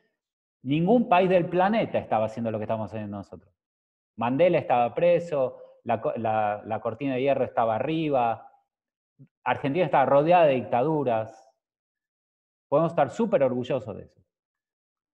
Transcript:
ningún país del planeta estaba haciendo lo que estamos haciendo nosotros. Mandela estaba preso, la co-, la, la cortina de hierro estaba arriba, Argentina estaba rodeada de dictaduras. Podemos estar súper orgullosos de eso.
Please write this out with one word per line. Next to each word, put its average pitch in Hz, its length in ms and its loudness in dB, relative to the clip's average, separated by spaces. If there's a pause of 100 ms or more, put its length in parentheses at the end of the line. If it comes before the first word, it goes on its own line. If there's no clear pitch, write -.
(640)
ningún 175 440 2
país 180 220 4
del 175 180 2
planeta 180 520 0
estaba 110 260 0
haciendo 117 240 -6
lo 110 80 -6
que 107 60 -6
estamos 110 280 -6
haciendo 104 240 -10
nosotros. 92 380 -16 (640)
Mandela 143 400 2
estaba 120 360 0
preso, 165 680 0 (220)
la 117 180 -2
co-, 151 160 -4
la, 110 480 -2
la 107 160 -6
cortina 131 320 -6
de 127 80 -2
hierro 139 240 0
estaba 113 300 0
arriba, 135 760 -2 (920)
Argentina 143 420 -2
estaba 160 200 2
rodeada 160 400 6
de 139 100 4
dictaduras. 120 1000 -2 (1120)
Podemos 156 240 0
estar 147 200 0
súper 202 320 0
orgullosos 120 520 -4
de 92 80 -14
eso. - 220 -20 (880)